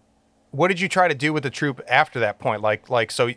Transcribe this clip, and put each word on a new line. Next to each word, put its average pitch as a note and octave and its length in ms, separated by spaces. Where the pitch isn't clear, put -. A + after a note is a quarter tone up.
what D#3 160
did F#3 120
you F#3+ 100
try F3+ 180
to D#3 80
do D3 180
with D3+ 100
the C#3 60
troupe C#3 380
after C3 320
that G#2 200
point? G#2+ 220
Like, G#2+ 280
like, A#2 220
so, B2 260